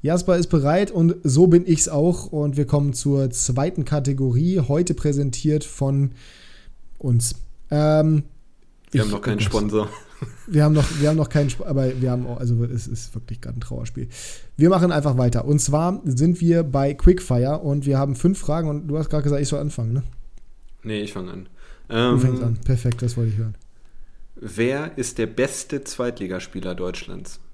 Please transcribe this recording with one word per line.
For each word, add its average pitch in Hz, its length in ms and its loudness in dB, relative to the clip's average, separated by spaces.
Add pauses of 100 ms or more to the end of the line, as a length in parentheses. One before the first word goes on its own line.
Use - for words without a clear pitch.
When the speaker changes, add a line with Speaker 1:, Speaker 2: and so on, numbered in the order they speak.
Speaker 1:
Jasper 175 340 2
ist 175 100 2
bereit 165 440 2
und 170 320 4
so 151 240 6
bin 175 180 6
ich's 165 240 2
auch. 156 380 0
Und 147 280 -2
wir 143 120 2
kommen 143 260 2
zur 139 380 0
zweiten 139 520 -2
Kategorie, 139 760 0
heute 156 340 0
präsentiert 143 680 0
von 139 480 0 (880)
uns. 120 360 0 (340)
Ähm, 151 540 4 (680)
Speaker 2:
Wir 127 100 2
Speaker 1:
ich - 0 -
Speaker 2:
haben 104 100 0
noch 101 100 -4
keinen 107 140 -2
Speaker 1:
oh - 40 -2
Gott. 101 40 0
Speaker 2:
Sponsor. 107 460 0 (580)
Speaker 1:
Wir 151 160 4
haben 151 100 6
noch, 147 120 4 (160)
wir 147 80 4
haben 156 80 2
noch 156 120 2
keinen 143 220 2
Sp-, - 160 -6
aber 131 340 0
wir 127 80 0
haben 123 160 -2
auch, 120 140 -8
also 120 240 0
es 117 240 -4
ist - 260 -8
wirklich - 280 -10
gerade 120 160 -10
ein 113 40 -8
Trauerspiel. 120 460 -8 (480)
Wir 156 140 6
machen 180 240 4
einfach 143 240 2
weiter. 123 280 2
Und 147 140 4
zwar 165 460 0
sind 156 340 2
wir 170 240 4
bei 139 300 0
Quickfire 143 680 2
und 143 260 -2
wir 139 140 2
haben 139 160 0
fünf 175 240 2
Fragen 156 300 -2
und 147 180 -6
du 147 100 -2
hast 156 120 -2
gerade 151 140 0
gesagt, 143 180 0
ich 143 80 -2
soll 147 100 -2
anfangen, 123 340 -4
ne? 131 100 -2 (800)
Speaker 2:
Nee, 107 180 -6
ich 104 100 -8
fang 90 160 -10
an. 92 220 -14 (400)
Speaker 1:
Du 120 300 2
fängst 127 220 2
Speaker 2:
Ähm, 120 60 0
Speaker 1:
an. 113 160 0
Perfekt, 123 380 0
das 120 160 -2
wollte 113 140 0
ich 101 60 -2
hören. 107 180 -4 (840)
Speaker 2:
Wer 127 600 -4
ist 120 200 -6
der 110 100 0
beste - 560 -4
Zweitligaspieler 92 880 -6
Deutschlands? 90 680 -8 (140)